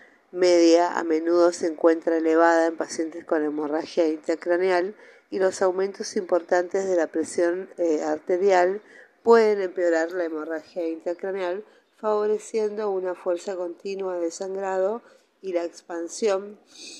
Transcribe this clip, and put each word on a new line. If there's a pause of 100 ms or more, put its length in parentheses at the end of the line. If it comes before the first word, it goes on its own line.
(300)
media,
a
menudo
se
encuentra
elevada
en
pacientes
con
hemorragia
intracraneal (360)
y
los
aumentos
importantes
de
la
presión, (100)
eh,
arterial (400)
pueden
empeorar
la
hemorragia
intracraneal, (320)
favoreciendo
una
fuerza
continua
de
sangrado (400)
y
la
expansión (400)